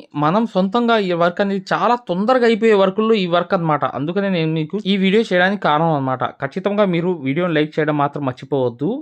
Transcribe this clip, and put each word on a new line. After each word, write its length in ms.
మనం 300
సొంతంగా 520
ఈ 140
వర్క్ 280
అనేది 220
చాలా 220
తొందరగా 380
అయిపోయే 280
వర్కుల్లో 400
ఈ 120
వర్క్ 280
అన్నమాట. 300
అందుకనే 460
నేను 220
మీకు 340
ఈ 100
వీడియో 260
చేయడానికి 400
కారణం 300
అన్నమాట. 320
ఖచ్చితంగా 600
మీరు 260
వీడియోని 320
లైక్ 240
చేయడం 180
మాత్రం 280
మర్చిపోవద్దు. 640